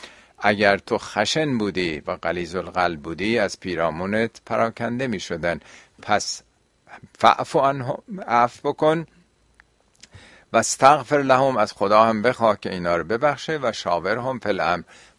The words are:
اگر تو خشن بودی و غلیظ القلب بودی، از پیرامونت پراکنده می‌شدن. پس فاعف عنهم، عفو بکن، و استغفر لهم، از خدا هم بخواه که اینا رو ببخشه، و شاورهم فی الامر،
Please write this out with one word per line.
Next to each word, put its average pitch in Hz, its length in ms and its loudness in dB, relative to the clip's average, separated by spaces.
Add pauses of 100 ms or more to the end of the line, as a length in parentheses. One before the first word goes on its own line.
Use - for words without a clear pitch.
(380)
اگر 101 400 2
تو 107 200 -2
خشن 131 600 -2
بودی 90 480 -2
و 92 100 -6
غلیظ 85 380 -6
القلب 87 460 -2
بودی، 82 380 -4
از 98 220 -4
پیرامونت 90 680 -4 (160)
پراکنده 117 600 -4
می‌شدن. 87 540 -4 (420)
پس - 400 -2 (760)
فاعف - 380 4
عنهم، 139 460 -2 (240)
عفو 120 460 0
بکن، 156 340 0 (1500)
و 113 40 4
استغفر 139 680 4
لهم، 131 340 4
از 104 160 0
خدا 104 320 4
هم 110 180 0
بخواه 113 380 2
که 101 100 -6
اینا 87 260 -2
رو 82 80 -2
ببخشه، 139 580 -4
و 117 100 -2
شاورهم 107 640 -4
فی 104 100 -8
الامر، 87 340 0 (360)